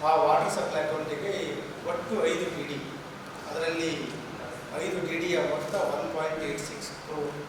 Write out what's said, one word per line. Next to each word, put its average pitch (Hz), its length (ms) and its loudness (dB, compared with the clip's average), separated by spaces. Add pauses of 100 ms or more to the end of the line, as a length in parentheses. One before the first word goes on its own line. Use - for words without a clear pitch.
(100)
ಆ - 20 10 (140)
ವಾಟರ್ 139 320 6
ಸಪ್ಲೈ - 280 2
ಅಕೌಂಟಿಗೆ 156 480 0 (580)
ಒಟ್ಟು - 220 -2 (180)
ಐದು - 140 2 (100)
ಡಿ 143 140 -4
ಡಿ. 143 80 -4 (720)
ಅದರಲ್ಲಿ 160 420 0 (920)
ಐದು 185 240 -2
ಡಿ 165 160 -2
ಡಿಯ 170 140 2 (140)
ಮೊತ್ತ - 220 0 (220)
ಒನ್ 233 200 -2
ಪಾಯಿಂಟ್ 156 340 0
ಏಟ್ 139 200 -4
ಸಿಕ್ಸ್ 143 220 -8 (140)
ಕ್ರೋರ್ 147 300 -4 (140)